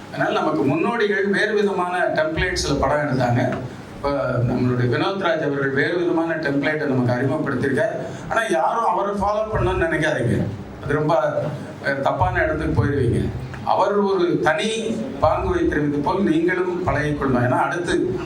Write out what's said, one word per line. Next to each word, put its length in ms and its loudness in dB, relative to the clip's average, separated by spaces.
அதனால 300 0
நமக்கு 240 0
முன்னோடிகள் 640 2
வேறு 280 2
விதமான 440 0
டெம்ப்ளேட்ஸ்ல 840 0
படம் 180 2
எடுத்தாங்க. 580 0
இப்ப 140 -2
நம்மளுடைய 420 2
வினோத்ராஜ் 540 0
அவர்கள் 260 0
வேறு 280 0
விதமான 360 0
டெம்ப்ளேட்டை 520 -2
நமக்கு 260 2
அறிமுகப்படுத்தியிருக்கார். 920 0
ஆனா 140 0
யாரும் 440 0
அவரை 280 0
ஃபாலோ 420 0
பண்ணணும்னு 280 0
நினைக்காதீங்க, 580 0
அது 80 -2
ரொம்ப, 500 2
அஹ், 160 -2
தப்பான 420 0
இடத்துக்கு 420 0
போயிருவீங்க. 440 2
அவர் 320 2
ஒரு 460 2
தனி 540 0
பாங்கு 340 2
வைத்திருந்தது 480 0
போல் 200 0
நீங்களும் 640 2
பழகிக்கொள்ளணும். 580 2
ஏன்னா 140 2
அடுத்து 680 0